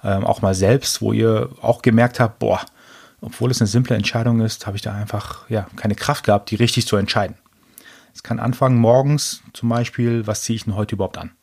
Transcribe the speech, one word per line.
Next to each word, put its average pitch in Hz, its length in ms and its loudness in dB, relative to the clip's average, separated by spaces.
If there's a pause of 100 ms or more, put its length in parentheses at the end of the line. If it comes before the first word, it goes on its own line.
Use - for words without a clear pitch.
ähm, 98 220 -2
auch - 160 -2
mal 95 140 2
selbst, 101 460 0
wo 107 120 0
ihr 113 360 2 (120)
auch 117 200 0
gemerkt 117 380 4
habt, 113 200 2
boah, 101 220 0 (600)
obwohl - 300 -4
es 127 100 0
eine 110 60 4
simple 120 280 2
Entscheidung 113 460 0
ist, - 240 -4
habe 104 120 -6
ich - 40 -8
da 104 120 -8
einfach, - 560 -8
ja, 107 260 -2
keine 104 180 -2
Kraft - 320 -4
gehabt, 101 240 2
die 110 60 -2
richtig 117 320 2
zu - 80 0
entscheiden. 98 420 -2 (800)
Es - 80 -20
kann 113 160 -6
anfangen 127 380 2
morgens 135 680 2 (100)
zum 120 160 -4
Beispiel, 117 560 -2
was 107 160 -4
ziehe 117 140 -2
ich 107 80 -10
denn 104 120 -4
heute 104 200 -4
überhaupt 95 240 -4
an? 82 120 -14 (120)